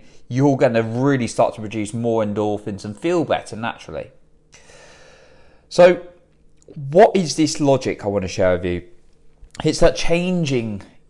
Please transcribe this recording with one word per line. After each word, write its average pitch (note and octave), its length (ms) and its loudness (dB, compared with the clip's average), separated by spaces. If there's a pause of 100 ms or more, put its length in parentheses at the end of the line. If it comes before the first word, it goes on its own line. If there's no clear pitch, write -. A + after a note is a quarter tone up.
(280)
you're C3+ 280 2
gonna A#2+ 260 2
really B2 440 0
start - 280 0
to - 60 -14
produce G#2+ 320 -8
more A#2 320 -2
endorphins G#2 600 -6
and G#2 120 -12
feel E3+ 280 -2
better - 320 -6
naturally. G#2 540 -12 (1600)
So F3+ 380 6 (600)
what D3+ 500 4
is E3 200 -2
this D#3 240 0
logic C3+ 440 0
I G#2+ 40 -2
wanna G2 200 -2
share F#2 280 2
with F2 80 -6
you? F2+ 180 -4 (840)
It's D#3 160 0
that - 160 4
changing D3+ 840 -2 (280)